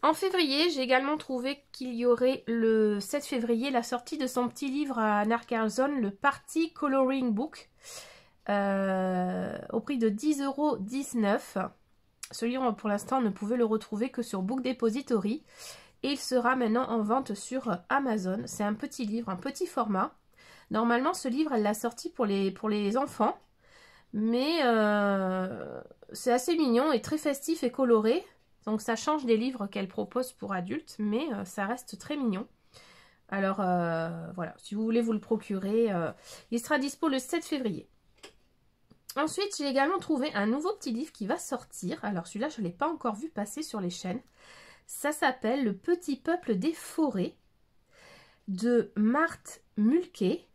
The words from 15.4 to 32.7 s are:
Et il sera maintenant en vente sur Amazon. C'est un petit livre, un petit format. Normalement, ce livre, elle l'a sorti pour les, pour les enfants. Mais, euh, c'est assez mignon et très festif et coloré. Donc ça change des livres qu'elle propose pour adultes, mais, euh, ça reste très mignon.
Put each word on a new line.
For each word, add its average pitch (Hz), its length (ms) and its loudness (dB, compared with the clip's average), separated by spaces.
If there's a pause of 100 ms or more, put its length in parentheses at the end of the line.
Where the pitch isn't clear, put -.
Et 269 100 -2
il 277 60 -2
sera 254 380 2
maintenant 240 320 2
en 226 140 0
vente 226 320 0
sur 247 440 -4 (120)
Amazon. 220 560 0
C'est - 180 -4
un 208 100 0
petit 247 320 -6
livre, 226 220 -4
un 190 80 -4
petit 269 320 -6
format. 214 480 0 (560)
Normalement, 240 420 2
ce 349 140 -4
livre, 285 240 0
elle 226 120 2
l'a 208 100 2
sorti 226 360 -4
pour - 160 -2
les, 196 260 2
pour 220 180 -4
les 208 260 0
enfants. 269 420 0 (760)
Mais, 240 500 2
euh, 202 1160 2 (320)
c'est 240 180 0
assez 247 240 2
mignon 285 380 4
et 226 80 2
très 311 160 -4
festif 302 460 -2
et 247 60 2
coloré. 240 560 4 (400)
Donc 214 140 0
ça 226 160 -2
change 302 300 -2
des 233 100 6
livres 226 320 -2
qu'elle 196 220 -4
propose 220 420 -4
pour 196 220 -8
adultes, 190 460 -6
mais, 214 340 0
euh, 202 100 -6
ça 196 220 -6
reste 220 340 -8
très - 160 -6
mignon. 233 320 -2 (800)